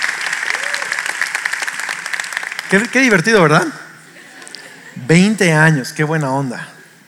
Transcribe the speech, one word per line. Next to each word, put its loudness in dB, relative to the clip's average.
Qué, 2
qué 0
divertido, 4
¿verdad? 4
Veinte 4
años, 4
qué -2
buena -2
onda. -4